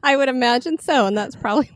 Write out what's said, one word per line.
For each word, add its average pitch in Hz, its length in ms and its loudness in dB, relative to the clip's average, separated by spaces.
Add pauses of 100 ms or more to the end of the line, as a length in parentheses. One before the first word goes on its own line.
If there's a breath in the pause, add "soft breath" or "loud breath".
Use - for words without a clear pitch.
I 277 140 4
would 277 120 0
imagine 254 500 0
so, 269 280 2
and 208 100 -2
that's 208 180 -6
probably 220 400 -2